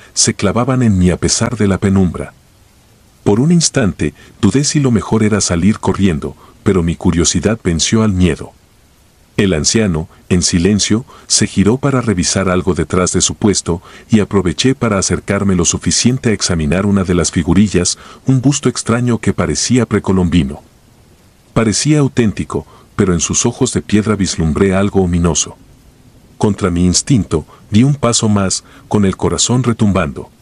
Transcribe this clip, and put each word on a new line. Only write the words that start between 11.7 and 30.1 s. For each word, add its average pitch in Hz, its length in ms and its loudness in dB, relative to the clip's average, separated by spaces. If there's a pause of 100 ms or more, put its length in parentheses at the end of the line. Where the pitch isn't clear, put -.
para 135 220 0
revisar 95 480 -2
algo 90 260 0
detrás 87 380 -2
de 92 80 0
su - 140 -2
puesto, 87 480 0 (280)
y 110 100 4
aproveché 95 540 0
para 107 240 -2
acercarme 98 560 -2
lo 85 100 2
suficiente 117 680 0
a - 20 2
examinar 90 540 -2
una 98 180 0
de 90 100 0
las 85 160 0
figurillas, 90 680 0 (280)
un 131 140 2
busto 135 280 0
extraño 120 500 -2
que 101 140 -2
parecía 92 540 0
precolombino. 90 760 0 (920)
Parecía 120 460 0
auténtico, 113 680 -2 (300)
pero 92 180 2
en 82 60 0
sus - 260 -2
ojos 120 260 -2
de - 100 -2
piedra 107 340 0
vislumbré 92 580 0
algo 98 280 0
ominoso. 87 540 0 (800)
Contra 101 340 -2
mi 87 140 0
instinto, 90 600 0 (260)
di 104 120 4
un 143 120 2
paso 117 340 0
más, 101 360 0 (240)
con 104 160 2
el 95 120 0
corazón 95 460 0
retumbando. 95 680 -2 (120)